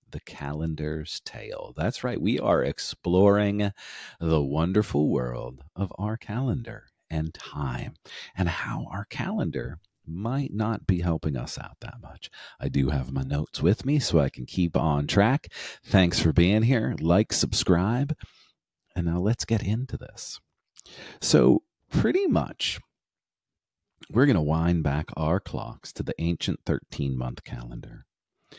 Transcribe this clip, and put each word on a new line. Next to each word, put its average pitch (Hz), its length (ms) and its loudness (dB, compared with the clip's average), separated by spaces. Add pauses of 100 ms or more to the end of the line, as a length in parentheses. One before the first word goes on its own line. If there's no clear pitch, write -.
(100)
the 85 100 -10
calendar's 78 1040 -6
tale. - 500 -12
That's 151 300 -2
right. 123 160 -4
We 82 180 2
are 87 240 2
exploring 101 1080 4 (480)
the 80 220 4
wonderful 92 680 2
world 62 560 -4 (100)
of 95 240 -2
our 107 200 -4
calendar 113 680 -6 (240)
and - 240 -2
time, 64 600 -8 (420)
and 90 120 0
how - 420 -4
our 101 140 -6
calendar 78 760 -4 (300)
might 113 440 -4
not 110 360 -2
be 90 120 4
helping 80 360 0
us 62 200 -8
out 55 240 -12
that - 220 -14
much. - 260 -16 (300)
I 139 100 -2
do 131 220 2
have 69 220 -2
my 67 100 -2
notes - 400 -4
with 92 240 2
me 147 140 2
so - 180 2
I 69 100 4
can 64 160 -10
keep 85 320 0
on 73 300 2
track. 107 460 2 (320)
Thanks 90 340 4
for 80 140 4
being 95 300 4
here. 117 360 2
Like, 85 340 4
subscribe, 113 840 2 (800)
and 85 100 0
now 85 120 0
let's 104 260 0
get 113 180 0
into 117 340 -2
this. - 440 -14 (800)
So 131 420 6 (280)
pretty 359 360 2
much, - 540 -2 (1300)
we're 127 160 4
gonna 101 160 6
wind 82 400 2
back 73 340 0
our 80 220 2
clocks - 540 -10
to - 100 -6
the - 180 -6
ancient 85 460 -2
thirteen-month 65 800 -4
calendar 58 600 -12 (520)